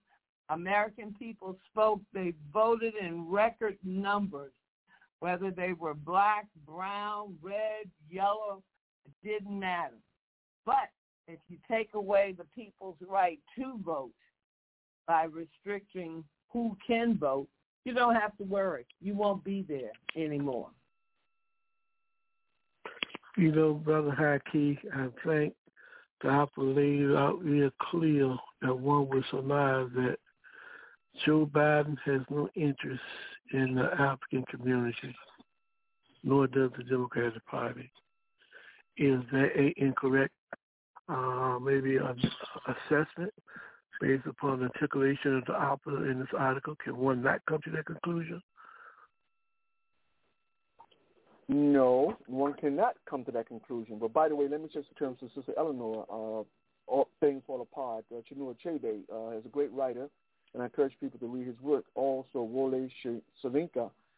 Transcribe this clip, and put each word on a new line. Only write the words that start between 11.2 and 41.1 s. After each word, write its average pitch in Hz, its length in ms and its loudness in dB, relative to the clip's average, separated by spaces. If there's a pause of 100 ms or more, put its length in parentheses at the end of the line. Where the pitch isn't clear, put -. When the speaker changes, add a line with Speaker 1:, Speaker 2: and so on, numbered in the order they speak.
Speaker 1:
if 165 200 -18
you 175 100 -18 (120)
take 226 240 -2
away 202 440 2
the 175 80 -16 (100)
people's 190 420 -14 (100)
right 185 320 2 (160)
to 254 300 -8
vote 139 260 -6 (960)
by 165 180 4
restricting 165 960 -10 (280)
who 233 240 -2 (100)
can 233 320 2
vote, 139 300 0 (380)
you 254 80 -4
don't 240 220 6
have 208 220 0
to 208 60 -10
worry. 190 420 -2 (140)
You 196 140 -4
won't 202 300 0
be 196 260 -4
there 127 220 -6 (300)
anymore. 143 480 -4 (2750)
Speaker 2:
You 165 140 6
know, 156 240 6
Brother 151 440 2
Haki, 147 580 2 (160)
I 135 140 -2 (180)
think 156 280 2 (680)
the 135 60 2
operator 143 880 4
out 147 300 2
here 143 240 4 (220)
clear 147 440 4 (280)
that 131 100 2
one 139 360 2
would 131 200 2
surmise 135 640 0
that 127 220 0 (1080)
Joe 156 300 4
Biden 151 520 4
has 135 160 2 (100)
no 147 240 -2
interest 139 480 -2 (500)
in 131 220 0
the 127 260 2
African 135 480 0
community, 123 680 -2 (1080)
nor 135 240 6
does 131 280 2
the 123 100 -8
Democratic 123 600 -2
Party. 123 460 -8 (1080)
Is 135 220 4 (140)
that 135 240 4
an 139 180 6
incorrect, 135 580 2 (760)
uh, 127 520 -2